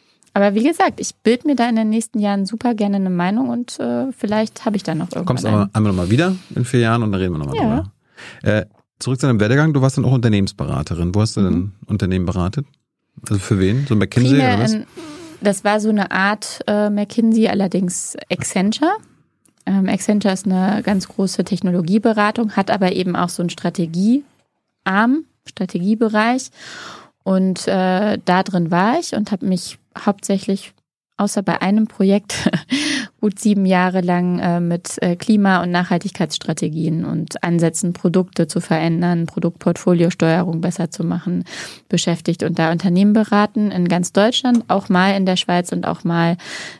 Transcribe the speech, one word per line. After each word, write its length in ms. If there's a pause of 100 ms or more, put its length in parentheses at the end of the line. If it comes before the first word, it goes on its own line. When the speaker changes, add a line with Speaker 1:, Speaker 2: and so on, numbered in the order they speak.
(340)
Speaker 1:
Aber 200
wie 100
gesagt, 360
ich 140
bild 320
mir 100
da 120
in 80
den 120
nächsten 300
Jahren 260
super 300
gerne 220
eine 120
Meinung 400
und, 320
äh, 320
vielleicht 540
habe 100
ich 60
da 120
noch 120
irgendwann 180
Speaker 2:
Kommst 220
aber 160
Speaker 1:
eine. 120
Speaker 2:
einmal 180
nochmal 180
wieder 260 (180)
in 100
vier 160
Jahren 220
und 100
dann 80
reden 140
wir 40
nochmal 180
Speaker 1:
Ja. 60
Speaker 2:
drüber. 300 (500)
Äh, 240 (320)
zurück 200
zu 100
deinem 120
Werdegang. 320
Du 80
warst 160
dann 80
auch 80
Unternehmensberaterin. 1040
Wo 80
hast 160
du 20
denn 140
Speaker 1:
Mhm. 180 (140)
Speaker 2:
Unternehmen 400
beratet? 400 (600)
Also 140
für 180
wen? 300
So 80
McKinsey 400
Speaker 1:
Primär 200
Speaker 2:
oder 60
was? 120
Speaker 1:
in, 100 (560)
das 240
war 160
so 80
eine 220
Art, 560
äh, 240
McKinsey, 580
allerdings 680 (160)
Accenture. 600 (760)
Ähm, 220
Accenture 440
ist 140
eine 360
ganz 260
große 360
Technologieberatung, 1080
hat 180
aber 220
eben 220
auch 140
so 140
einen 80
Strategiearm, 760 (1200)
Strategiebereich. 1080 (760)
Und, 440
äh, 560
da 180
drin 280
war 280
ich 140
und 180
habe 140
mich 340 (200)
hauptsächlich, 760 (460)
außer 240
bei 180
einem 280
Projekt, 600 (340)
<laughs> 360
gut 180
sieben 280
Jahre 340
lang, 380
äh, 220
mit, 420
äh, 140
Klima- 460
und 80
Nachhaltigkeitsstrategien 1300
und 400
Ansätzen, 480
Produkte 560
zu 140
verändern, 640
Produktportfoliosteuerung 1400
besser 280
zu 140
machen, 400 (460)
beschäftigt 520
und 160
da 140
Unternehmen 400
beraten 580
in 180
ganz 260
Deutschland, 540
auch 200
mal 260
in 120
der 100
Schweiz 340
und 160
auch 160
mal, 360 (420)